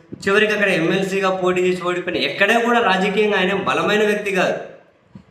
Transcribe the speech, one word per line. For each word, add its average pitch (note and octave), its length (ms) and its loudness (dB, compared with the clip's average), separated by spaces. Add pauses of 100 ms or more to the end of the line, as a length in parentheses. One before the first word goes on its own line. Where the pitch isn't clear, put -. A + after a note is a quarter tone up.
(280)
చివరికి G#3 240 2
అక్కడ G3+ 160 0
ఎమ్మెల్సీగా F#3+ 680 0
పోటీ F3+ 260 0
చేసి F3+ 200 0
ఓడిపోయిన, F3 420 -2
ఎక్కడే G3+ 360 2
కూడా A#3 200 2
రాజకీయంగా G3 580 2
ఆయన F#3 160 0
బలమైన F#3+ 520 0
వ్యక్తి G3+ 260 -2
కాదు. E3+ 220 0 (760)